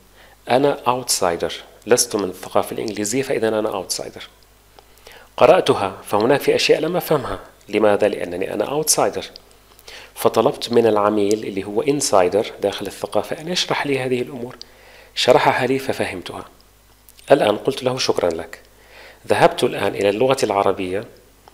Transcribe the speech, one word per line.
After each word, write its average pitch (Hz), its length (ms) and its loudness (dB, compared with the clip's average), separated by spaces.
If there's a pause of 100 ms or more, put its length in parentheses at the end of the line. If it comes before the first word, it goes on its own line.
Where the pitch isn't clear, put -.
(500)
أنا 139 380 2
أوتسايدر، 92 680 -2 (340)
لست 117 280 2
من 98 140 0
الثقافة - 420 -4
الإنجليزية، 117 500 -4
فإذاً 123 260 -2
أنا 107 220 0
أوتسايدر. - 580 -8 (1080)
قرأتها، 120 680 4
فهناك 117 360 2
في - 140 2
أشياء - 240 2
لم 160 160 -4
أفهمها. 127 440 -2 (300)
لماذا؟ 104 380 4
لأنني 90 460 -4
أنا 101 120 -2
أوتسايدر. 131 600 -2 (920)
فطلبت - 560 0
من 117 160 6
العميل 104 560 2
اللي 98 200 -6
هو 104 180 -2
insider 107 680 2 (100)
داخل 101 260 -2
الثقافة - 540 -6
أن 151 60 -12
يشرح 160 400 -4
لي 135 120 -2
هذه 127 220 -2
الأمور. 123 340 -10 (600)
شرحها 127 520 4
لي 135 120 0
ففهمتها. 98 680 -6 (840)
الآن 139 260 4
قلت - 260 -4
له: 127 140 -2
"شكرًا 107 320 0
لك." 82 300 -8 (680)
ذهبت 127 360 2
الآن 101 320 -2
إلى 101 140 0
اللغة 127 340 0
العربية 98 640 -2 (480)